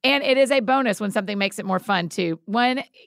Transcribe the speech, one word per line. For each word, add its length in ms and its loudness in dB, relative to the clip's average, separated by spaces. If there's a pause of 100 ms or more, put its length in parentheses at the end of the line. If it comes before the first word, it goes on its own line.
And 200 2
it 140 4
is 140 4
a 80 4
bonus 420 0
when 80 -2
something 300 -4
makes 180 -2
it 80 -10
more 140 0
fun, 300 -2
too. 360 -2
One 380 0 (240)